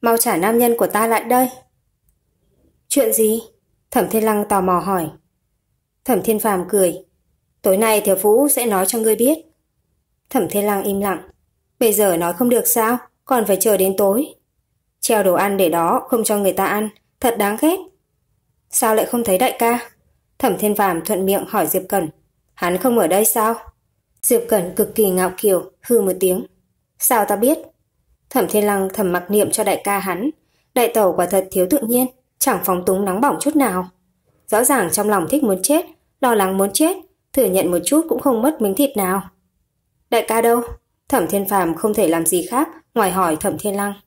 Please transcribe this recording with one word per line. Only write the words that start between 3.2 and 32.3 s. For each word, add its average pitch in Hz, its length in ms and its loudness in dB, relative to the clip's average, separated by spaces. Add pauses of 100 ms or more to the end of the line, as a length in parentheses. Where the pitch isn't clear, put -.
Thẩm 214 180 0
Thiên 220 140 0
Lăng 208 260 0
tò 202 120 2
mò 180 180 2
hỏi. 170 300 -4 (960)
Thẩm 214 180 0
Thiên 214 160 0
Phàm 185 300 -2
cười. 185 360 0 (560)
Tối 190 160 2
nay 214 240 2
Thiếu 196 140 2
Phú 214 320 4
sẽ 254 180 0
nói 196 200 0
cho 226 140 -2
ngươi 220 160 2
biết. 247 220 2 (920)
Thẩm 202 200 0
Thiên 202 160 -2
Lăng 202 180 -2
im 196 160 -2
lặng. 196 300 -6 (500)
Bây 226 140 2
giờ 196 240 2
nói 170 160 -2
không 247 160 0
được 226 180 2
sao, 233 300 0 (280)
còn 233 200 0
phải 190 140 2
chờ 208 180 2
đến 190 200 0
tối. 208 380 0 (640)
Treo 214 240 0
đồ 185 100 4
ăn 196 240 0
để 185 120 2
đó 170 400 0
không 226 140 0
cho 208 140 0
người 196 160 0
ta 190 120 0
ăn, 208 240 -2 (300)
thật - 180 0
đáng 208 240 -2
ghét. 330 160 2 (920)
Sao 220 260 0
lại 220 100 0
không 240 180 -4
thấy 190 140 0
đại 254 220 0
ca? 240 300 -2 (500)
Thẩm 240 180 0
Thiên 208 180 0
Phàm 180 300 -2
thuận 190 200 -2
miệng 196 220 0
hỏi 180 200 -2
Diệp 185 220 -2
Cẩn. 180 200 -2 (440)
Hắn 175 240 -4
không 233 220 0
ở 180 80 2
đây 190 180 2
sao? 220 300 0 (720)
Diệp 233 220 2
Cẩn 180 260 -2
cực - 200 -2
kỳ 214 140 2
ngạo 185 280 -2
kiều, 185 340 0 (100)
hư 233 200 2
một 190 180 0
tiếng. 190 260 0 (540)
Sao 220 260 0
ta 208 100 -2
biết? 254 220 0 (720)
Thẩm 233 180 0
Thiên 214 180 0
Lăng 196 280 -2
thầm 190 180 -2
mặc 175 200 -4
niệm 208 200 2
cho 220 120 -2
đại 196 200 -2
ca 202 160 -2
hắn. 185 300 -4 (440)
Đại 233 200 2
tẩu 196 220 2
quả 175 100 0
thật 190 260 0
thiếu 185 180 0
tự 285 100 2
nhiên, 247 280 0 (320)